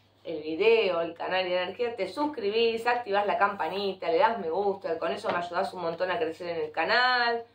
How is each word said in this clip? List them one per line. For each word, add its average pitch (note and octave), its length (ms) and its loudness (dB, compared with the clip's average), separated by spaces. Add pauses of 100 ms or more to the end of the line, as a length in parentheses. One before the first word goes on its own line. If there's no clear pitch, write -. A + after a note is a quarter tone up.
(260)
el D#3 180 -6
video, F#3 560 4
el E3 140 -2
canal F#3 340 -2
y F3+ 40 -4
la F3+ 120 2
energía, A#3 320 -4
te F#3+ 140 -2
suscribís, A3+ 800 0
activás G#3 380 2
la F3+ 120 0
campanita, F#3+ 720 -2
le E3 80 4
das A3 200 4
me E3+ 120 -4
gusta, F#3 500 -2
con E3+ 140 -2
eso G#3 160 -4
me F3+ 80 0
ayudás F3 360 -2
un F3+ 80 -10
montón E3+ 300 -2
a F3 80 0
crecer E3 300 -4
en E3 160 -2
el D3+ 80 -6
canal, A#3+ 800 2